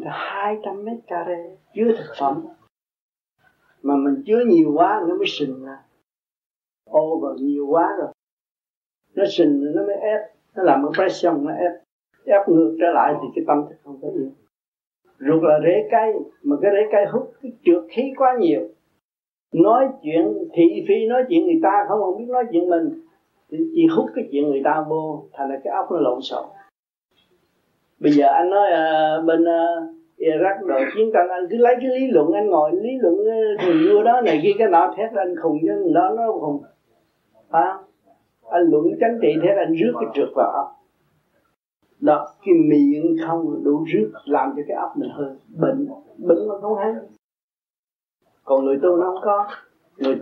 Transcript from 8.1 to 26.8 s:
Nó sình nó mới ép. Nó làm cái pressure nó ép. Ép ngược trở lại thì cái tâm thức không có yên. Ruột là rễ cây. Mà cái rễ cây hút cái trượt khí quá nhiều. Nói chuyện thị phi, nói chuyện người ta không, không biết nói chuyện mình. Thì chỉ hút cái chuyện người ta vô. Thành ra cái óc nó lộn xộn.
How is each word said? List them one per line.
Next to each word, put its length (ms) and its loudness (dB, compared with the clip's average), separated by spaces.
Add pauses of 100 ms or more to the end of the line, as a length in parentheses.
Nó 80 0 (140)
sình 380 2
nó 100 -2
mới 100 -2
ép. 260 -2 (340)
Nó 80 -4
làm 200 4
cái 100 -2
pressure 480 0
nó 100 -6
ép. 200 -2 (540)
Ép 240 4
ngược 300 4
trở 140 2
lại 280 2
thì 140 -10
cái 120 -4
tâm 220 0
thức 140 -20
không 180 -20
có 60 -12
yên. 240 -6 (880)
Ruột 240 0
là 200 6
rễ 280 2
cây. 220 2 (300)
Mà 180 0
cái 120 2
rễ 180 2
cây 140 4
hút 360 -6
cái 100 -14 (140)
trượt 240 4
khí 280 -4
quá 220 2
nhiều. 280 0 (840)
Nói 340 4 (160)
chuyện 500 -2
thị 340 4
phi, 200 2
nói 220 2
chuyện 160 4
người 180 2
ta 240 2
không, 120 0
không 180 -2
biết 120 -12
nói 220 0
chuyện 180 0
mình. 320 -2 (480)
Thì 80 -12 (180)
chỉ 200 4
hút 100 2 (100)
cái 160 -6
chuyện 180 0
người 140 -2
ta 260 0
vô. 440 -6
Thành 160 -6
ra 140 -6
cái 100 -6
óc 180 -4
nó 80 -2
lộn 220 0
xộn. 240 -10 (1500)